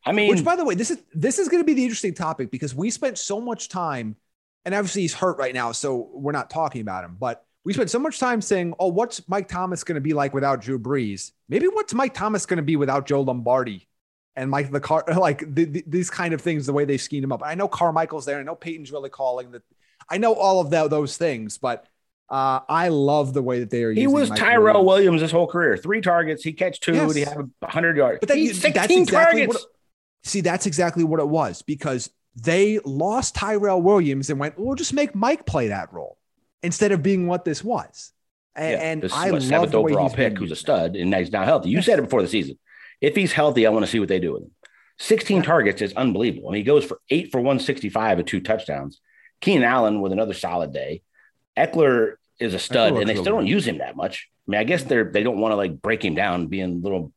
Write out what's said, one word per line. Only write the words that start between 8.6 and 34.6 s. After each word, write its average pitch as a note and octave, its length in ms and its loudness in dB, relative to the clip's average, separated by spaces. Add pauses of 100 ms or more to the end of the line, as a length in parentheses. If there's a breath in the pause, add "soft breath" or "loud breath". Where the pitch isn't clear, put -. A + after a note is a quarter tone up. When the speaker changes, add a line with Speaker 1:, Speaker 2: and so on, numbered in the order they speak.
Speaker 2:
"Oh, F#3 100 2
what's G#3+ 380 -2
Mike F#3+ 200 -4
Thomas F3+ 360 -6
gonna D#3 180 -4
be D3+ 120 -2
like C#3+ 200 0
without C#3 280 0
Drew B2 180 -4
Brees?" A2+ 520 -4 (180)
Maybe A3 180 2
what's G#4+ 260 -2
Mike C4 200 0
Thomas G#3 320 -2
gonna F3 160 -2
be D#3 140 0
without C#3 300 0
Joe C#3+ 160 0
Lombardi B2 680 -2 (480)
and C3 140 -6
Mike C#3 220 -2
the C#3 100 -2
Car-, D#3+ 300 0
<laughs> E3 60 2
like, D#3+ 220 2 (160)
the, E3 100 4
the, D#3 220 -8
these F3 220 -2
kind E3+ 240 -4
of D3 80 -6
things, D#3 240 -2
the C#3 80 -2
way D3 120 2
they C#3 120 0
schemed C#3 260 -6
him C3+ 80 -4
up. A#2+ 120 -4
I D#3 120 -8
know G3 120 -2
Carmichael's D#3+ 580 -2
there. C#3+ 140 -4
I C#3 40 -10
know D#3 120 -10
Peyton's D#3+ 360 -14
really C#3 180 -10
calling B2+ 420 -6
the, A#2+ 100 -18 (480 soft breath)
I F3 80 -4
know A3+ 160 2
all F#3+ 260 4
of D3+ 120 0
that, D#3 180 2
those D3+ 260 0
things, A#2+ 420 -4
but, B2 300 -6 (420)
uh, C3+ 380 0
I E3 220 2
love C#3+ 440 2
the C#3 80 0
way B2 200 -2
that A2 80 -6
they A#2+ 140 0
are A2+ 100 0
Speaker 1:
He A3 80 2
Speaker 2:
using C#4 120 4
Speaker 1:
was C#4+ 180 2
Speaker 2:
Mike G#3+ 80 -2
Speaker 1:
Tyrell G#3+ 440 6
Speaker 2:
Williams. F#3 40 6
Speaker 1:
Williams F#3+ 340 6
this D#3+ 100 -2
whole E3+ 160 2
career. D#3+ 300 2
Three G#3 240 -2
targets. E3 420 0
He D#3+ 100 -6
catch F#3 260 -4
two. E3+ 160 0
Speaker 2:
Yes. D#3 200 2
Speaker 1:
He C#3+ 60 0
had C#3+ 280 -6 (120)
a - 60 -10
hundred E3 300 0
yards. - 220 2
Speaker 2:
But G3+ 100 -2
that, C#4+ 80 4
Speaker 1:
He D#4 100 2
had G#3 80 -2
Speaker 2:
that's F3+ 60 -6
Speaker 1:
sixteen D4+ 420 4
Speaker 2:
exactly E4 380 6
Speaker 1:
targets. A#3 220 -2
Speaker 2:
what - 0 -
it, - 640 -20
see, G3+ 140 -2
that's F3 240 0
exactly E3+ 380 2
what D#3+ 160 2
it D3 100 0
was, D3 320 0
because C#3+ 480 -6 (260)
they F#3+ 440 2
lost E3 560 -2
Tyrell G3+ 460 0
Williams D#3 480 2
and C#3 100 -2
went, D3+ 200 -6
"We'll B3+ 160 -4